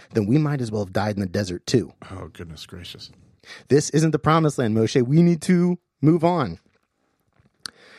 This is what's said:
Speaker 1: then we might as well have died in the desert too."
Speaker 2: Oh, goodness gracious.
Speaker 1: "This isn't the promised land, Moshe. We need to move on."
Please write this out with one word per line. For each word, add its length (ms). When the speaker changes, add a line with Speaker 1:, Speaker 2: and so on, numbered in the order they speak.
Speaker 1:
then 140
we 120
might 220
as 100
well 140
have 80
died 240
in 40
the 60
desert 400
too." 260
Speaker 2:
Oh, 220
goodness 340
gracious. 440
Speaker 1:
"This 220
isn't 220
the 60
promised 400
land, 180
Moshe. 260
We 200
need 200
to 360
move 220
on." 340